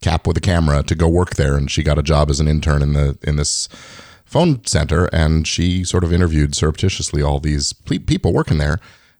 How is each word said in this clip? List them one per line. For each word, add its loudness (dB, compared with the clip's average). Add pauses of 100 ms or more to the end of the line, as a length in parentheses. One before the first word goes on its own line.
cap -2
with 0
a -4
camera 2
to -2
go 2
work 0
there, 0
and -2
she -2
got 0
a 0
job 2
as 0
an 0
intern 0
in 2
the, 0
in -2
this -4 (560)
phone 0
center, 0
and 2
she 0
sort -2
of 0
interviewed 2
surreptitiously -2
all 0
these -4
ple-, -6
people -2
working 0
there. 0 (400)